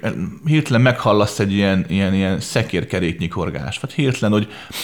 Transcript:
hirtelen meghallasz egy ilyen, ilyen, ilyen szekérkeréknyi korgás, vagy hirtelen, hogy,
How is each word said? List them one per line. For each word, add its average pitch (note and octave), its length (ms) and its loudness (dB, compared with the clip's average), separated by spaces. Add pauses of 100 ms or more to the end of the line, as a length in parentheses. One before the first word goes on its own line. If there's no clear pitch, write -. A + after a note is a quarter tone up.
(460)
hirtelen D3+ 360 4
meghallasz G#2+ 580 4
egy G2+ 120 2
ilyen, G2 360 2
ilyen, G2 260 0
ilyen F#2+ 260 0
szekérkeréknyi F2 880 -2
korgás, D#2+ 520 -6
vagy - 140 -10
hirtelen, B2+ 380 0
hogy, G#2+ 160 2 (360)